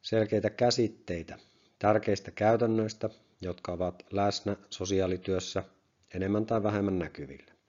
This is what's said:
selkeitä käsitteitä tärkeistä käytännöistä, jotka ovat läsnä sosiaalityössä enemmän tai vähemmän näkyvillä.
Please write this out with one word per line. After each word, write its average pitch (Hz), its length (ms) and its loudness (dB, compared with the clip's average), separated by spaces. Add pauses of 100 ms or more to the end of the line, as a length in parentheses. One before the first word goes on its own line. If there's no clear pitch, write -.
selkeitä 107 480 2
käsitteitä 107 880 0 (420)
tärkeistä 101 520 2
käytännöistä, 110 760 2 (320)
jotka 90 300 -8
ovat 87 400 -4
läsnä 101 440 0 (140)
sosiaalityössä 92 920 -2 (500)
enemmän 98 320 0
tai 107 180 0
vähemmän 101 360 0
näkyvillä. - 540 -10 (160)